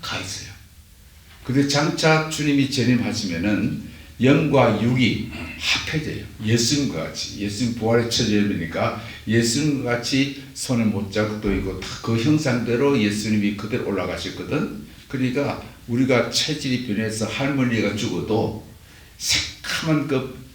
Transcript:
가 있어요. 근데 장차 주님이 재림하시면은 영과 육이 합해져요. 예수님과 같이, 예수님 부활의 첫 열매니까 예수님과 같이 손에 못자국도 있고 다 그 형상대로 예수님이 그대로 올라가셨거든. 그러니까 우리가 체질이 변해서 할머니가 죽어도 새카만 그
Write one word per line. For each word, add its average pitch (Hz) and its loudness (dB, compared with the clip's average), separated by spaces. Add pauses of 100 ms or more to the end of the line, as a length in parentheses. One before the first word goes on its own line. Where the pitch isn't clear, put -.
가 - -6
있어요. - -10 (960)
근데 139 2
장차 156 2
주님이 143 2
재림하시면은 104 0 (320)
영과 123 4
육이 127 2 (260)
합해져요. - -2 (200)
예수님과 117 2
같이, - -8
예수님 113 -2
부활의 117 2
첫 113 0
열매니까 95 0 (260)
예수님과 120 2
같이 139 -2 (100)
손에 117 0
못자국도 104 0
있고 92 -2
다 - -8 (140)
그 113 0
형상대로 127 2
예수님이 104 2
그대로 110 -4
올라가셨거든. 98 -4 (240)
그러니까 127 -2 (240)
우리가 123 2
체질이 135 -2
변해서 107 -2
할머니가 120 0
죽어도 - -2 (500)
새카만 - -2
그 131 -2 (180)